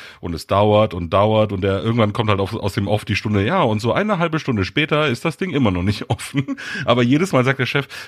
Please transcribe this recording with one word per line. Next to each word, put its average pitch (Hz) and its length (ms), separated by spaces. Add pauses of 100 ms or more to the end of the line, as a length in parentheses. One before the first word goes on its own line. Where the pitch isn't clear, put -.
(200)
Und 85 140
es 80 120
dauert 104 480
und 85 180
dauert. 107 380
Und 95 120
der, 95 200
irgendwann 113 300
kommt 107 180
halt 101 80
auf, 98 160
aus 104 200
dem 101 120
Off 104 180
die 107 120
Stunde, 104 280
„Ja, 170 180
und 107 180
so 113 120
eine 202 280
halbe 160 180
Stunde 110 260
später 151 440
ist - 160
das 165 120
Ding 190 140
immer 127 220
noch 87 100
nicht 101 280
<laughs> - 0
offen.“ 135 360 (380)
Aber 123 180
jedes 147 300
Mal 127 120
sagt 123 140
der 127 80
Chef, - 220 (200)